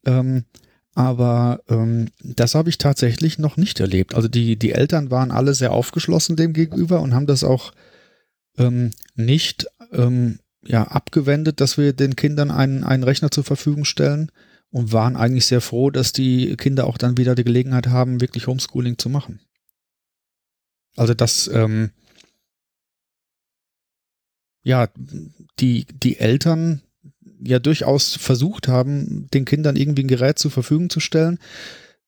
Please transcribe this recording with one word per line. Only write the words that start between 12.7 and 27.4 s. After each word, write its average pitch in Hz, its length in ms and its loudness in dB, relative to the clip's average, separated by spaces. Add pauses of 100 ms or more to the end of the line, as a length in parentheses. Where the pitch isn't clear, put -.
einen 131 180 0
Rechner 139 260 0
zur 143 140 -2
Verfügung 147 400 -2
stellen 147 480 -2 (400)
und 113 220 -2
waren 117 240 2
eigentlich 123 300 2
sehr 123 120 2
froh, 123 300 0
dass 131 240 -2
die 127 420 0
Kinder 135 320 0
auch 120 100 -4
dann 123 200 0
wieder 123 180 2
die 120 80 0
Gelegenheit 123 440 2
haben, 127 340 0
wirklich 123 260 -4
Homeschooling 127 500 -4
zu - 120 -6
machen. 131 320 -6 (1500)
Also 120 180 2
dass, - 380 0
ähm, 110 380 0 (2750)
ja, 127 240 2 (720)
die, 123 340 2
die - 260 -2
Eltern 160 600 0 (640)